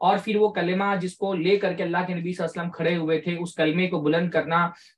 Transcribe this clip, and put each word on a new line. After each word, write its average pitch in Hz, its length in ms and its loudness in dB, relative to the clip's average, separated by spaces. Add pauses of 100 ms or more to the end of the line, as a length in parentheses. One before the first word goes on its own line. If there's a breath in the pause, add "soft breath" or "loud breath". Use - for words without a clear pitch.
और 196 180 4
फिर 208 180 -2
वो 208 120 6
कलमा 185 460 0
जिसको 185 380 -4
लेकर 185 400 2
के 175 100 -4
अल्लाह 175 200 0
के 180 120 -4
नबी 170 180 -4
सल्लल्लाहु 165 200 -4
अलैहि 180 60 -8
वसल्लम 170 100 -4
खड़े 170 260 0
हुए 160 240 0
थे, 175 160 -4
उस 170 180 -6
कलमे 165 340 2
को 175 140 -2
बुलंद 165 300 2
करना 165 420 0 (240 loud breath)